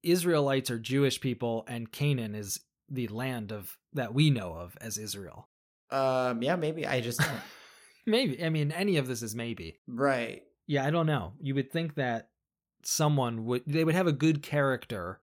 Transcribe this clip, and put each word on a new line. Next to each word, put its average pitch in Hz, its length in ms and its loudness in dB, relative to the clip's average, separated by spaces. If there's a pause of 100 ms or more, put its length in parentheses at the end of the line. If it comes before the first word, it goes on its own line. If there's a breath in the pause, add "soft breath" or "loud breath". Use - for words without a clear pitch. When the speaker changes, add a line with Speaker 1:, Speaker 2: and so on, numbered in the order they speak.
Speaker 1:
Israelites 156 680 4
are 117 80 -2
Jewish 127 420 2
people 117 480 -2
and 117 240 -8
Canaan 127 420 0
is 104 260 -6 (280)
the 127 200 -4
land 113 440 -6
of, 101 240 -12 (160)
that 117 220 -4
we 151 160 6
know 98 240 -2
of 87 260 -12
as 110 160 -8
Israel. 101 520 -12 (420)
Speaker 2:
Um, 127 520 2
yeah, 143 140 2
maybe. 160 300 -2
I 127 140 0
just 120 180 -4
don't - 120 2
Speaker 1:
<laughs> - 760 -14
Maybe. 214 360 2
I 165 60 0
mean, 156 240 0
any 185 240 2
of 139 100 2
this 123 160 -4
is 107 140 -6
maybe. 113 500 -8
Speaker 2:
Right. 123 560 0 (240)
Speaker 1:
Yeah, 139 200 0
I 147 40 2
don't 165 160 2
know. 110 320 0
You 135 180 -4
would 135 140 -2
think 165 260 -4
that 123 340 -2 (520)
someone 131 600 2
would, 123 220 0
they 156 180 2
would 160 100 4
have 185 120 4
a 165 60 4
good 147 300 2
character 120 840 -2